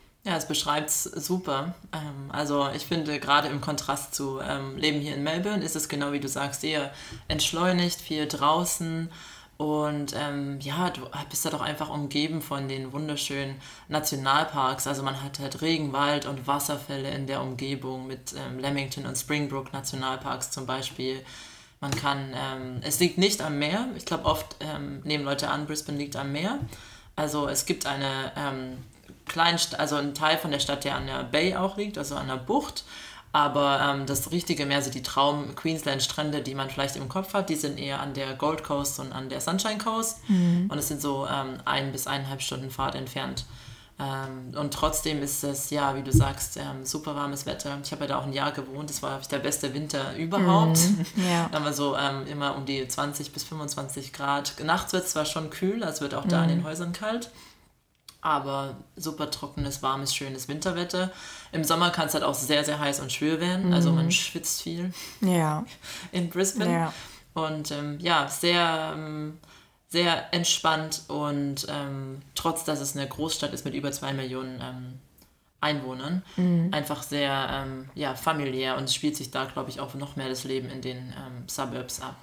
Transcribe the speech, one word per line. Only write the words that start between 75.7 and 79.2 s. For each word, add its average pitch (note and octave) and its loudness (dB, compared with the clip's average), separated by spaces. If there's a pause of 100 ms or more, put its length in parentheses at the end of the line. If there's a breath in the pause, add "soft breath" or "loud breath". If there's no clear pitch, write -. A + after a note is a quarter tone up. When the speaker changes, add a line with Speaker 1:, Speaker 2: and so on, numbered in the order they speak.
Speaker 2:
Mhm. F3 6
Speaker 1:
einfach - -2
sehr, C#3 0
ähm, C3+ -6
ja, C#3 -2
familiär C3 2
und C3+ 0
spielt D3 2
sich B2+ -6